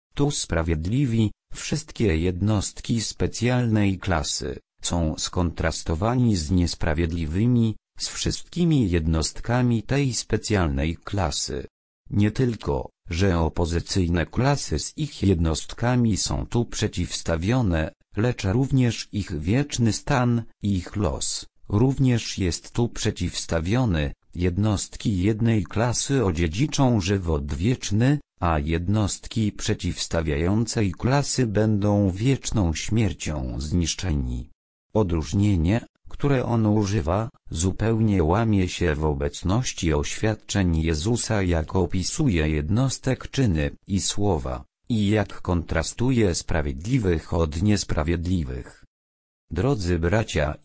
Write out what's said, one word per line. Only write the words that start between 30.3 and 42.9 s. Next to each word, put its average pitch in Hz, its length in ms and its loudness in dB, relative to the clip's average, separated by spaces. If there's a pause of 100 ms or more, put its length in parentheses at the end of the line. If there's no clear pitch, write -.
klasy 127 540 0
będą 104 640 2
wieczną 101 640 0
śmiercią 76 840 -2
zniszczeni. 73 880 -2 (440)
Odróżnienie, 95 880 2 (280)
które 139 360 0
on 113 220 0
używa, 104 600 0 (220)
zupełnie 101 760 2
łamie 98 440 2
się 82 260 0
w 76 100 -2
obecności 78 880 -2
oświadczeń 90 840 0
Jezusa, 82 680 0
jak 85 340 0
opisuje 90 720 0
jednostek 101 840 0